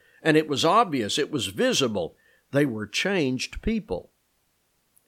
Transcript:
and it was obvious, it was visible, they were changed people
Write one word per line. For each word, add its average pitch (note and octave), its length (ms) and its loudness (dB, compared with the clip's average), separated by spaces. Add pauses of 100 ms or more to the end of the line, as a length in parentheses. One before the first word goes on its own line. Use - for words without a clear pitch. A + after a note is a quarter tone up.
(220)
and D#3 140 4
it D#3 120 2
was B2+ 160 0
obvious, D#3+ 540 2
it D3 120 -2
was B2 160 -2
visible, A2+ 680 0 (380)
they D3 140 4
were G#2+ 200 -6
changed D3 760 -2
people - 480 -4 (960)